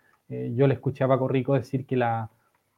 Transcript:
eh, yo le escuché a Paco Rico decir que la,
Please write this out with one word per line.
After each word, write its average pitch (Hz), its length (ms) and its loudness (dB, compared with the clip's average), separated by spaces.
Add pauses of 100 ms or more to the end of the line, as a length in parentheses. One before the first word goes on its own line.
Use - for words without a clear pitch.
(280)
eh, 127 260 -6
yo 135 140 4
le 127 60 4
escuché 131 280 -4
a 131 60 2
Paco 131 180 2
Rico 127 280 0
decir 123 320 -4
que 131 100 -2
la, 113 340 -2 (480)